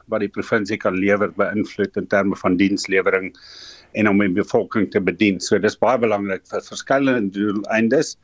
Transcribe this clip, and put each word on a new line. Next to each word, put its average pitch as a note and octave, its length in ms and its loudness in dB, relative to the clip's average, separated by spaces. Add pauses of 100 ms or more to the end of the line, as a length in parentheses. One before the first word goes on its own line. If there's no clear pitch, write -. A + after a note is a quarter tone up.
wat A2 140 -2
die G2+ 80 -4
provinsie G#2 480 -4
kan F#2+ 180 -2
lewer G2 360 2
beïnvloed G2+ 680 -2
in F#2 100 -6
terme G2 280 0
van F#2 220 0
dienslewering F#2+ 760 0 (600)
en G#2+ 160 2
om G2+ 100 4
die G#2 100 2
bevolking G2+ 640 0
te G2+ 100 0
bedien. F#2 380 0
So G#2 200 0
dis G2+ 160 0
baie A#2+ 220 2
belangrik G2+ 520 -2
vir G2+ 120 -6
verskillende B2+ 680 -2
doeleindes, A2 920 0